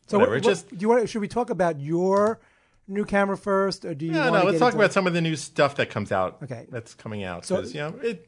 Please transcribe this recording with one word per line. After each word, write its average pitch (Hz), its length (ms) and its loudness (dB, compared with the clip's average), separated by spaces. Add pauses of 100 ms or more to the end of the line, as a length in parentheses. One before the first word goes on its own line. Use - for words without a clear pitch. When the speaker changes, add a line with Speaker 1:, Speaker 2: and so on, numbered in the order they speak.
Speaker 1:
So 208 100 2
Speaker 2:
whatever. 233 140 6
Speaker 1:
what, 139 60 0
Speaker 2:
It 214 100 2
just 190 180 0
Speaker 1:
what, 190 120 -16
do 170 40 -6
you 214 60 0
wanna, 233 180 2
should 220 140 -6
we 202 80 -4
talk 240 220 -4
about 170 280 0
your 190 640 0 (480)
new 202 160 -4
camera 202 320 0
first, 190 480 -2
or 170 100 -6
do 147 120 -8
you 165 60 -4
Speaker 2:
No, 160 120 0
Speaker 1:
wanna - 60 4
Speaker 2:
no, - 80 4
let's 185 160 4
Speaker 1:
get 160 40 0
Speaker 2:
talk 247 140 4
Speaker 1:
into 220 100 2
Speaker 2:
about 185 100 4
some 196 140 2
of 180 60 2
the 170 80 0
new 160 160 0
stuff 135 400 0
that 123 140 0
comes 104 200 -4
out. 92 320 0
Speaker 1:
Okay. 120 280 -12
Speaker 2:
That's 117 240 -12
coming 107 280 -10
out. 90 220 -8
Speaker 1:
So - 120 -2
Speaker 2:
'Cause, - 160 -6
you 147 80 -10
know, 151 220 -8
it, 226 260 -6